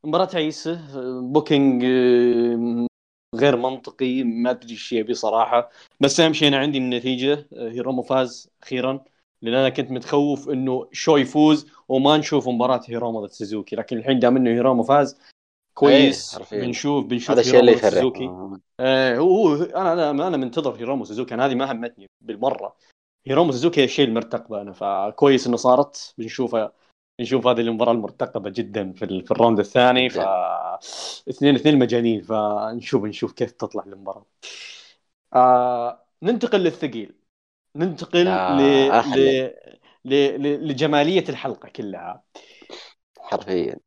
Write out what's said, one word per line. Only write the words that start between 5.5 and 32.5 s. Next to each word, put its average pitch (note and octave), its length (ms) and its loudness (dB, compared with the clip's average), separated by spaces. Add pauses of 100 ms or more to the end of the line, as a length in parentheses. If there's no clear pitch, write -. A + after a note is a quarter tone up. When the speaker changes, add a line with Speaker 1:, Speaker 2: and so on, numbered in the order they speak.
Speaker 1:
بس C#3 200 2
أهم D#3+ 140 4
شيء D3+ 140 2
أنا C#3 100 2
عندي C#3 200 -2
النتيجة، B2+ 760 -2
آه، A#2 160 -12
هيرومو B2 320 -6
فاز C3 480 -4 (140)
أخيرًا، C3 400 -6 (380)
لأن A#2 120 -4
أنا C3 160 2
كنت B2+ 220 -6
متخوف C#3+ 580 -2
إنه C3 420 -4
شو - 260 2
يفوز D3+ 500 2 (220)
وما C3+ 280 4
نشوف C#3+ 300 -2
مباراة B2 380 0
هيرومو A2+ 400 -6
ضد G2 60 -14
سوزوكي، G#2 440 -8
لكن A2+ 220 -6
الحين B2+ 220 0
دام A#2+ 160 4
إنه B2+ 140 4
هيرومو A#2+ 340 2
فاز، C3+ 380 2 (520)
كويس. C#3 600 4
Speaker 2:
إيه، - 60 -14
حرفيًا. G#2 220 -8
Speaker 1:
بنشوف، C3 440 -4
بنشوف A#2+ 260 -4
Speaker 2:
هذا B2 80 4
الشيء B2 200 6
اللي A#2+ 120 8
Speaker 1:
هيرومو A2 160 4
Speaker 2:
يفرح. F2+ 140 2
Speaker 1:
سوزوكي. C3 240 -2
Speaker 2:
آه. F#2 340 -12 (200)
Speaker 1:
آه، C3 380 0
هو، F#3 300 4
هو، D#3 160 2
أنا، F3 460 -2
أنا، D3 180 -2
أنا E3+ 100 -2
منتظر C3 380 -4
هيرومو A#2+ 300 -6
سوزوكي، A2+ 280 -8
أنا B2 120 -2
هذه C3+ 100 0
ما C3+ 160 -4
همتني A#2 360 -12 (140)
بالمرة. A2+ 540 -6 (520)
هيرومو D3 240 2
سوزوكي C#3+ 300 0
هي C3 40 6
الشيء C3+ 220 0
المرتقبة A2+ 540 -6
أنا، G2+ 120 -16
فكويس G#2+ 760 0
إنه A#2+ 100 -2
صارت. - 600 0
بنشوفها، A2+ 540 -4 (480)
بنشوف A#2+ 280 0
هذه A#2+ 140 2
المباراة A#2 300 0
المرتقبة G#2+ 580 -4
جدًا G2+ 440 -8
في G#2 120 -10
ال-، F#2 200 -8
في - 60 -6
الراوند A2+ 280 4
الثاني. B2 480 2
Speaker 2:
جدًا. F#2+ 160 -4
Speaker 1:
ف F#2+ 40 0 (1040)
اثنين، C#3+ 260 2
اثنين D3 240 4
مجانين، A#2 420 0
فنشوف، G#2+ 800 -4